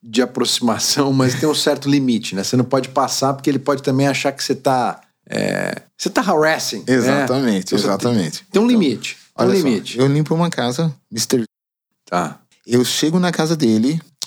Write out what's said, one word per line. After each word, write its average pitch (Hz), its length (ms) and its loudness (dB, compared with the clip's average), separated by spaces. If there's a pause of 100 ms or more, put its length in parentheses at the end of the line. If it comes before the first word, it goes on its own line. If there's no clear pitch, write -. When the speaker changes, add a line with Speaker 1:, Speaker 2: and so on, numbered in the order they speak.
Speaker 1:
de 117 200 -4
aproximação, 123 920 -2
mas 131 220 2
tem 156 120 0
um 151 80 0
certo 143 340 0
limite, 127 460 0
né? 98 80 -4
Você - 140 -2
não 123 80 2
pode 131 240 -2
passar, 135 440 0
porque 135 160 -2
ele 139 100 0
pode 135 240 -2
também 139 240 2
achar 135 240 0
que - 120 -10
você 131 120 -2
tá, 127 440 -2 (300)
é, 101 520 -4 (160)
você - 120 -4
tá - 120 0
harassing, 156 580 0
né? - 80 -14
Speaker 2:
Exatamente, 127 800 2
Speaker 1:
Então, 131 100 -2
você 104 60 0
tem, 104 100 2
Speaker 2:
exatamente. 98 580 -2
Speaker 1:
tem 196 100 2
um 226 40 4
Speaker 2:
Então, - 20 2
Speaker 1:
limite, 196 500 0 (200)
tem 117 80 2
um 123 40 4
Speaker 2:
olha 196 100 4
só, 165 80 0
Speaker 1:
limite. 110 320 -2
Speaker 2:
eu 135 80 4
limpo 147 280 2
uma 170 140 0
casa, 139 440 -2 (180)
mister 117 320 0 (640)
Speaker 1:
Tá. 90 340 -4 (260)
Speaker 2:
Eu 123 180 2
chego 156 360 0
na 180 120 2
casa 160 240 0
dele, 123 460 2 (260)